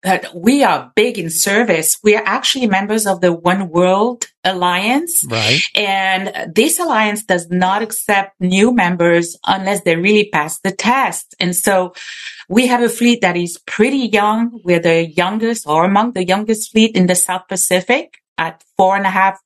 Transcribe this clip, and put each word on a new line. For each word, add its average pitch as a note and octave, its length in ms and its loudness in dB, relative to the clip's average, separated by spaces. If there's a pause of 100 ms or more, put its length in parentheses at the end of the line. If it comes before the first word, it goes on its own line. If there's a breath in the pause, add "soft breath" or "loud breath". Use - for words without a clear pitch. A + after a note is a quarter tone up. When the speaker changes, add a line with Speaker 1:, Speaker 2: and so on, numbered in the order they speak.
Speaker 1:
but F#3 320 -2
we A3+ 280 2
are F3 320 0
big A3+ 240 0
in E3 120 -6
service. G3 720 0
We G#3 120 6
are G#3 80 -2
actually B3 420 -2
members G3+ 400 0
of F#3 140 -2
the F3+ 120 2
One F3+ 380 0
World F#3+ 560 0 (180)
Alliance. F#3+ 840 -2
Speaker 2:
Right. A2+ 320 0 (140)
Speaker 1:
And F#3+ 800 -2
this C4 240 2
alliance G#3+ 460 -2
does E3+ 260 -2
not F#3 320 0
accept G3+ 560 -4
new F#3+ 340 2
members E3+ 640 2 (100)
unless G3 360 -2
they E3 140 0
really G3+ 320 2
pass D#3 320 -4
the G3 100 -4
test. G#3+ 720 -2
And F3+ 160 -2
so F#3 360 0 (560 loud breath)
we A#3+ 200 2
have A#3+ 140 2
a A#3 60 2
fleet A#3+ 340 2
that F3 140 0
is F3 300 -4
pretty C4 460 0
young. A3 520 0
We're F3 160 2
the E3 260 2
youngest G#3+ 600 -2
or D#3 180 2
among G#3 280 2
the F#3+ 120 -4
youngest G#3+ 460 -2
fleet A3 240 4
in F#3 140 4
the F3+ 80 2
South F#3 320 -4
Pacific F#3+ 680 -2 (200)
at D#3+ 240 -6 (140)
four F#3+ 200 0
and G3 100 -2
a F#3 40 0
half G3 360 0